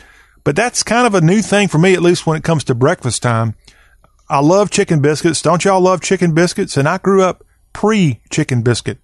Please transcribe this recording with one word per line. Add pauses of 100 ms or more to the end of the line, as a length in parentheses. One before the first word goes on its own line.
(440)
but
that's
kind
of
a
new
thing
for
me,
at
least
when
it
comes
to
breakfast
time. (760)
I
love
chicken
biscuits.
Don't
y'all
love
chicken
biscuits?
And
I
grew
up (300)
pre-chicken
biscuit.